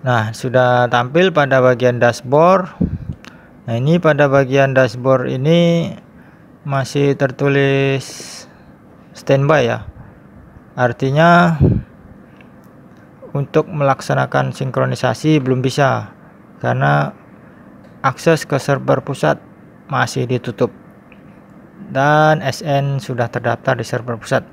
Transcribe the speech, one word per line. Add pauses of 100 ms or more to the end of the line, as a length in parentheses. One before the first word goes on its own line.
Nah,
sudah
tampil
pada
bagian
dashboard. (1040)
Nah,
ini
pada
bagian
dashboard
ini (720)
masih
tertulis (1080)
standby
ya. (880)
Artinya (1700)
untuk
melaksanakan
sinkronisasi
belum
bisa (480)
karena (880)
akses
ke
server
pusat (480)
masih
ditutup (1200)
dan
S
N
sudah
terdaftar
di
server
pusat. (100)